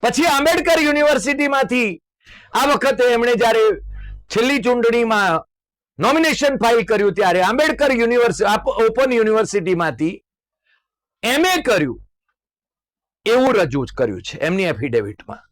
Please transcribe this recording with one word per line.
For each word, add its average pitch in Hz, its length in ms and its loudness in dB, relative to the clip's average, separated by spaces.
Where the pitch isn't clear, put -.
પછી 247 220 0
આંબેડકર 320 560 2
યુનિવર્સિટીમાંથી 277 1200 0
આ 247 120 0
વખતે 269 380 0
એમણે 240 320 2
જ્યારે 226 280 2
છેલ્લી 254 300 0
ચૂંટણીમાં 226 840 0
નોમિનેશન 285 560 0
ફાઇલ 233 280 2
કર્યું 202 300 0
ત્યારે 185 280 2
આંબેડકર 277 500 0
યુનિવર્સિ-, 233 540 2
આપ-, 214 260 0
ઓપન 247 280 0
યુનિવર્સિટીમાંથી 185 1000 -2
એમ 269 220 0
એ 370 160 0
કર્યું 175 380 -2
એવું 254 300 2
રજૂ 139 300 0
જ - 120 -16
કર્યું 107 240 -2
છે - 160 -14
એમની 185 260 -2
એફિડેવિટમાં. 113 880 -6